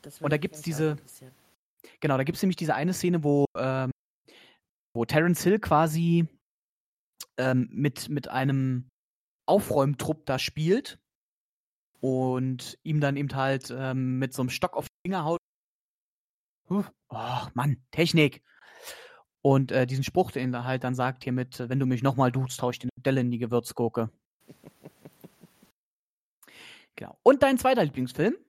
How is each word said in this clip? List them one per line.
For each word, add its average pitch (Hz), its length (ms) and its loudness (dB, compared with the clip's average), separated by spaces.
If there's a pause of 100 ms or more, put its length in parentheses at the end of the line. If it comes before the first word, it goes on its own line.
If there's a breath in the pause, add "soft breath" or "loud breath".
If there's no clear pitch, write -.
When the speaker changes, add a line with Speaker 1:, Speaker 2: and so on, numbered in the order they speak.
Speaker 1:
Das - 180 -20
Speaker 2:
Und 143 100 -2
da 151 40 2
Speaker 1:
würde - 20 -
mich 147 60 -2
Speaker 2:
gibt's - 160 -6
Speaker 1:
ganz 147 60 -12
Speaker 2:
diese, 156 260 0
Speaker 1:
arg 147 80 -4
interessieren. - 360 -20 (640 loud breath)
Speaker 2:
genau, 143 160 2
da 131 80 0
gibt's 165 180 -4
nämlich 190 140 2
diese 151 180 -2
eine 165 180 0
Szene, 175 320 0
wo, 143 200 4 (120)
ähm, 131 340 -2 (1040 loud breath)
wo 117 100 0
Terence 160 380 2
Hill 196 160 4
quasi, 165 680 2 (1120)
ähm, 127 340 2
mit, 131 360 -4
mit 139 200 -6
einem 131 600 -2 (580)
Aufräumtrupp 147 800 2
da 131 120 0
spielt 175 600 -2 (1000)
und 127 840 -2
ihm 151 160 0
dann 139 160 2
eben 139 180 -4
halt, 135 420 -2
ähm, 131 420 -2
mit 131 160 -2
so 135 80 -2
einem 123 80 -2
Stock - 260 -4
auf - 100 -4
die - 220 -12
Finger 180 160 -2
haut. 165 140 0 (1300)
Huh, 196 160 -2 (240)
oh, 117 460 -6
Mann, 131 360 -2
Technik! 160 520 2 (960 loud breath)
Und, 135 320 4
äh, 127 140 2
diesen 131 180 -4
Spruch, - 280 0
den 127 200 -4
er 120 120 -6
halt 131 200 -4
dann 127 100 -2
sagt, 127 300 -4
hier 131 80 -2
mit, 127 260 -4 (100)
„Wenn 131 100 0
du 135 80 0
mich 127 160 0
nochmal 131 280 2
duzt, 127 300 -4
hau 123 100 0
ich - 80 -6
dir 123 160 -8
eine - 80 -20
Delle 135 200 2
in 123 80 0
die 120 80 -2
Gewürzgurke.“ 117 720 -2 (380)
<laughs> - 500 -20 (2000 loud breath)
Genau. - 260 -16
Und 262 200 6
dein 269 160 6
zweiter 254 260 4
Lieblingsfilm? 147 520 -2 (120)